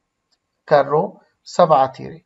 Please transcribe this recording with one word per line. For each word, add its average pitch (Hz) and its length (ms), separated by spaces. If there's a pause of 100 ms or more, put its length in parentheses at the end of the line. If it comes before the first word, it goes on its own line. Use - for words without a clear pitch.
(680)
كارو 151 540 (240)
سبعة 143 480
تيري. 139 340